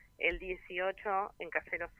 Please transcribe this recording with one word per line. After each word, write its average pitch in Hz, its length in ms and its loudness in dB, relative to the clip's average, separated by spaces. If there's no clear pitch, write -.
El 170 200 4
dieciocho 185 1000 0
en 170 120 -6
Caseros 170 480 -2